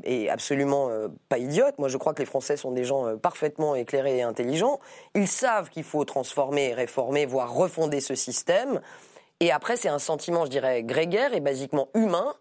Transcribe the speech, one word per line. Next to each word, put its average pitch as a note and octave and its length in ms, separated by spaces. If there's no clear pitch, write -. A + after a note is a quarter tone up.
est A2+ 220
absolument, C#3 640
euh, A2 180
pas C3 80
idiote. F3 400
Moi, C#3 100
je C3 100
crois D3 180
que - 80
les - 20
Français C#3+ 320
sont C3 140
des B2+ 120
gens, B2+ 220
euh, A2 100
parfaitement D3+ 600
éclairés C3 420
et B2 60
intelligents. D3+ 560
Ils G3+ 140
savent A3 420
qu'il D#3+ 140
faut D3+ 200
transformer, C#3 720
réformer, C3 540
voire B2 260
refonder D#3 480
ce C3+ 140
système. F#3 640
Et E3+ 120
après, D#3 260
c'est - 120
un C#3+ 100
sentiment, E3 460
je C#3 40
dirais, B2+ 320
grégaire F3 540
et E3+ 60
basiquement C#3 520
humain. A3 480